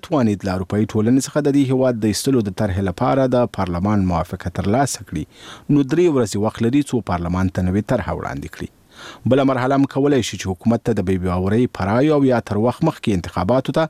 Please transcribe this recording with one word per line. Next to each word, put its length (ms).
توانید 440
له 100
اروپایي 340
ټولنې 340
څخه 200
د 100
دې 160
هیواد 320
د 100
ایستلو 340
د 140
طرحې 280
لپاره 440
د 240
پارلمان 540
موافقه 480
ترلاسه 500
کړي، 140
نو 100
درې 220
ورځې 300
وخت 200
لري 240
څو 200
پارلمان 480
ته 100
نوې 260
طرحه 240
وړاندې 380
کړي. 140
بله 180
مرحله 280
هم 160
کولی 260
شي 160
چې 160
حکومت 360
ته 100
د 100
بې 80
باورۍ 360
په 120
رایو 260
او 40
یا 100
تر 140
وخت 240
مخکې 300
انتخاباتو 600
ته 100